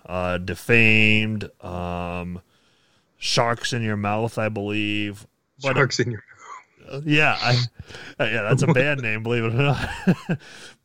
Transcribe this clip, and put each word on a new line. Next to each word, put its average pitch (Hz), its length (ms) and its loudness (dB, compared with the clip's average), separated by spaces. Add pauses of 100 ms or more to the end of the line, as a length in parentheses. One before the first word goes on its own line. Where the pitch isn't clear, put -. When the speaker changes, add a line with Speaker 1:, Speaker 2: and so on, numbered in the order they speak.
Speaker 1:
uh, 90 340 -4
Defamed, 110 1080 4 (140)
um, 87 760 -6 (760)
Sharks - 540 -2
in 120 100 -4
Your 110 140 -2
Mouth, 104 420 -2
I 110 120 0
believe. 104 760 -4 (360)
But, 135 160 0
Speaker 2:
Sharks 135 240 0
in 127 100 -2
Your 107 120 -10 (680)
Speaker 1:
uh, 135 140 -10
yeah, 151 360 4
I, 120 100 2 (680)
uh, 139 60 2
yeah, 113 160 0
that's 113 220 2
a - 40 2
band 139 340 2
name, 110 220 -4
believe 117 220 0
it 110 80 0
or 117 40 0
not. 139 320 0 (380)
<laughs> - 440 -8 (120)